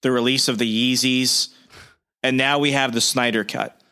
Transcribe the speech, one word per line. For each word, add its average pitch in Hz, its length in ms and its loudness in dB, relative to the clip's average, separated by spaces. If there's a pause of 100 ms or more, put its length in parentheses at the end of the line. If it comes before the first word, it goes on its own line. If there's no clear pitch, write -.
the 131 100 0
release 127 380 0
of 127 80 -2
the 117 380 0
Yeezys, 127 540 0 (760)
and 131 160 0
now 139 200 2
we 143 140 0
have 135 220 0
the 113 80 0
Snyder 117 420 0
Cut. - 340 -8 (140)